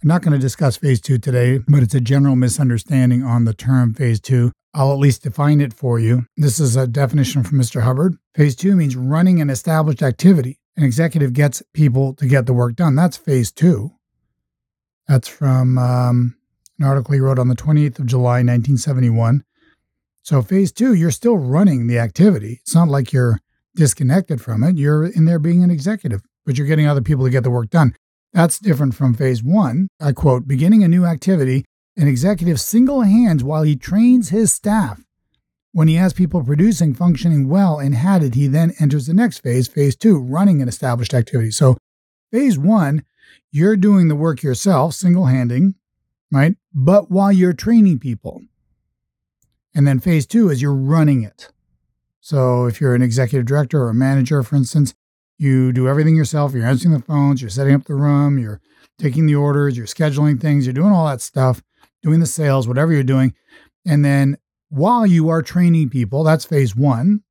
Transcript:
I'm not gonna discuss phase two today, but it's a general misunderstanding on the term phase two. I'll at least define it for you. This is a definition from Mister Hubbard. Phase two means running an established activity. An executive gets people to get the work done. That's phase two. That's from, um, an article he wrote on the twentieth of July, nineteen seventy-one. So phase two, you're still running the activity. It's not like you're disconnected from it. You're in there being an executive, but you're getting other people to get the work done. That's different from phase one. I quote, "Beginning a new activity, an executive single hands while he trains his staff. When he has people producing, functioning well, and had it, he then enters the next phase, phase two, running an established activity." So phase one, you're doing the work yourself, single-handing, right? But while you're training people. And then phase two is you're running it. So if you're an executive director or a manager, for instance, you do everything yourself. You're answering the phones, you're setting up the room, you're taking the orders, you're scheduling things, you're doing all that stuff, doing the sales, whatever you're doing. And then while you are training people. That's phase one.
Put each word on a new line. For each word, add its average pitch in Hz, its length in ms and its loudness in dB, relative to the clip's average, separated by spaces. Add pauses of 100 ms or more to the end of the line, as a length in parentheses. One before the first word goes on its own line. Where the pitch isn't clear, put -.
I'm 151 60 -2
not 165 160 0
gonna 147 160 0
discuss 131 380 -2
phase 131 240 0
two 127 180 -2
today, 123 480 0
but 143 160 4
it's 110 100 0
a 131 80 0
general 139 340 2
misunderstanding 123 840 0
on 117 240 0
the 113 80 -2
term 123 400 0
phase 117 260 -2
two. 123 320 0 (220)
I'll 139 180 0
at 139 60 -2
least 139 240 2
define 147 400 0
it 135 120 -4
for 120 260 -4
you. 120 260 0 (100)
This 147 240 0
is 123 160 0
a 131 120 0
definition 135 560 -2
from 135 160 -2
Mister 117 220 -2
Hubbard. 139 360 0 (160)
Phase 147 220 0
two 196 200 0
means 143 200 0
running 160 440 0
an 143 120 -2
established 156 500 -2
activity. 143 580 0 (160)
An 160 80 -2
executive 139 500 0
gets 143 280 -2 (120)
people 135 420 0
to 143 100 -4
get 127 220 0
the 131 60 0
work 120 220 -2
done. 160 200 0
That's 170 200 0
phase 127 360 -2
two. 151 400 0 (1160)
That's 131 200 0
from, 127 500 0
um, 123 580 0 (440)
an 147 60 -2
article 139 280 -2
he 139 60 2
wrote 135 180 0
on 123 100 0
the 127 60 0
twentieth 147 460 0
of 127 80 -4
July, 123 340 0
nineteen 123 360 0
seventy-one. 120 640 0 (800)
So 139 180 0
phase 185 300 0
two, 240 240 0
you're 165 160 0
still 233 260 0
running 139 480 0
the 120 140 0
activity. 117 640 0
It's - 100 -6
not 165 140 4
like 139 260 -2
you're 123 240 2 (380)
disconnected 147 680 0
from 110 220 -4
it. 170 160 0
You're 151 260 0
in 165 200 0
there 170 120 2
being 170 260 2
an 180 60 2
executive, 147 540 -4 (200)
but 131 140 -4
you're 143 80 -2
getting 151 220 2
other 139 140 0
people 131 240 0
to 127 40 0
get 123 140 0
the 123 80 -2
work 120 180 -4
done. 151 240 2 (380)
That's 170 260 0
different 143 380 -2
from 127 180 0
phase 123 300 -4
one. 170 460 0 (100)
I 147 120 -2
quote, 127 360 0
"Beginning 170 360 2
a 175 40 2
new 175 180 2
activity, 147 600 -2 (300)
an 147 120 2
executive 170 520 0
single 262 420 0
hands 202 420 2
while 156 180 -2
he 156 140 2
trains 226 540 2
his 214 220 0
staff. 202 520 -2 (720)
When 160 140 2
he 160 80 2
has 175 180 2
people 175 300 -2
producing, 151 500 0
functioning 156 560 0
well, 170 300 2
and 139 160 -2
had 175 260 2
it, 127 140 -2
he 139 100 2
then 165 340 0
enters 143 280 0
the 165 60 -2
next 214 260 0
phase, 123 280 -2
phase 143 280 -2
two, 202 240 2
running 147 420 0
an 123 60 -2
established 120 480 -4
activity." 113 340 -2
So 127 280 2 (540)
phase 233 280 0
one, 156 440 0 (480)
you're 180 240 2
doing 190 320 4
the 151 80 0
work 151 280 -4
yourself, 147 500 0
single-handing, 170 800 0 (580)
right? 151 240 2 (180)
But 170 360 2
while 196 220 0
you're 180 220 2
training 202 440 2
people. - 460 -10 (1300)
And 143 140 2
then 135 120 0
phase 160 280 0
two 220 220 2
is 127 120 -2
you're 143 140 -2
running 139 480 0
it. - 280 -18 (680)
So 127 460 0
if 113 120 -6
you're 127 140 0
an 123 80 2
executive 123 460 -2
director 143 340 -2
or 120 80 -2
a 110 60 -2
manager, 135 480 0
for 147 120 -4
instance, 139 380 0 (460)
you 131 340 0
do 127 140 -2
everything 156 280 2
yourself. 143 380 -2
You're 117 140 -4
answering 139 260 0
the 135 80 -2
phones, 143 400 -2
you're 113 80 -12
setting 135 240 0
up 139 120 0
the 147 100 -8
room, 143 420 0
you're 107 240 -8 (380)
taking 151 260 -2
the 147 80 2
orders, 143 420 0
you're 117 120 -10
scheduling 147 520 -2
things, 143 280 0
you're 127 60 -6
doing 175 180 0
all 165 160 0
that 135 140 -6
stuff, 131 420 -2 (400)
doing 160 160 0
the 160 80 0
sales, 135 400 -2
whatever 147 260 -2
you're 143 80 0
doing. 131 320 0 (500)
And 147 220 0
then 139 320 0 (360)
while 220 320 0
you 165 240 2
are 160 140 -2
training 170 440 0
people. 127 360 -4
That's 156 220 0
phase 131 300 -2
one. 143 560 0